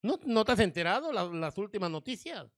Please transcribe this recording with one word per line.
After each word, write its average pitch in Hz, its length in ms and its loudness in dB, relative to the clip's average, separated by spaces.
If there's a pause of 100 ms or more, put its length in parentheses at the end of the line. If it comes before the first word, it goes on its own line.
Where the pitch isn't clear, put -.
¿No, 254 220 0
no 220 200 4
te 254 60 2
has 214 80 4
enterado 196 520 2
la, 190 140 0
las 165 320 -4
últimas 196 320 -4
noticias? 175 580 -8 (100)